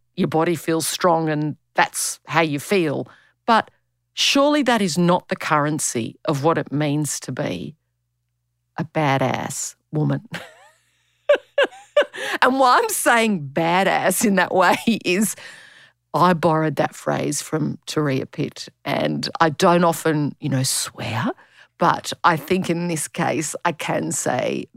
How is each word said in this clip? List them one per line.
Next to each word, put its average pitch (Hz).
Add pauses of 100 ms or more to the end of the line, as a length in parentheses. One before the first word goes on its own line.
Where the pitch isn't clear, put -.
(160)
your 180
body 160
feels 160
strong 165
and 151 (160)
that's -
how 151
you 143
feel. 143 (380)
But 220 (440)
surely 285
that 226
is 175
not 175
the 185
currency 147
of 139
what 160
it 143
means 147
to -
be - (1040)
a 160
badass 135 (160)
woman. 151
<laughs> - (2000)
And 262
why 254
I'm 453
saying 220
badass 175
in 196
that 185
way 185 (300)
is 185 (800)
I 175
borrowed 156
that 151
phrase 147
from - (100)
Turia 143
Pitt, - (160)
and 147 (100)
I 165
don't 175
often, 156
you 147
know, 131
swear, 120 (460)
but - (100)
I 170
think 180
in 175
this 160
case 147 (100)
I 175
can -
say -